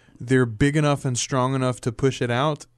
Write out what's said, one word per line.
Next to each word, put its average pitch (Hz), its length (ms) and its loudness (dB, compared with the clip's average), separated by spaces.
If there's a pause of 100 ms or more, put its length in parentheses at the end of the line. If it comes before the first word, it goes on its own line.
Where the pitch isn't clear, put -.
(200)
they're 127 260 4
big 139 300 0
enough 147 300 2
and 127 120 -2
strong 131 380 -2
enough 127 260 -2
to 123 100 -2
push 131 300 0
it 123 80 0
out 143 360 -2 (120)